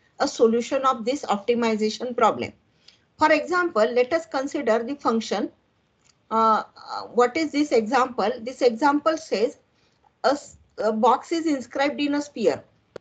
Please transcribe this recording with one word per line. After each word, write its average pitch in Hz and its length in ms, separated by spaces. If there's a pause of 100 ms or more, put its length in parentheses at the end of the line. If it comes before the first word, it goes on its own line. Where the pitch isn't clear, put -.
(200)
a 277 80
solution 240 540
of 262 220
this 269 200
optimization 220 920
problem. 190 360 (680)
For 311 140
example, 339 600
let 247 200
us 330 120
consider 262 600
the 277 100
function. 226 560 (800)
Uh, 220 320 (140)
uh, - 280
what 240 340
is 311 140
this 294 200
example? 226 580 (120)
This 254 180
example 294 560
says 247 440 (640)
a 240 80
s-, - 260 (180)
a 214 160
box 240 400
is 330 140
inscribed 277 520
in 285 180
a 294 40
sphere. 185 420 (380)